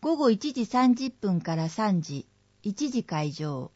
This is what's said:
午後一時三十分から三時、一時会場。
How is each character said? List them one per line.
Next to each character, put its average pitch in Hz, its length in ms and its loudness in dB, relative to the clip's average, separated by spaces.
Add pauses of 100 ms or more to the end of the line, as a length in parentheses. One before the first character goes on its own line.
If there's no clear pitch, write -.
午 302 160 0
後 277 120 4
一 226 220 2
時 247 140 -4
三 247 280 4
十 262 160 -2
分 190 300 -2
か 165 160 -4
ら 160 140 0
三 196 320 0
時、 143 260 -8 (360)
一 233 260 -4
時 247 160 -2
会 151 260 -2
場。 147 440 -6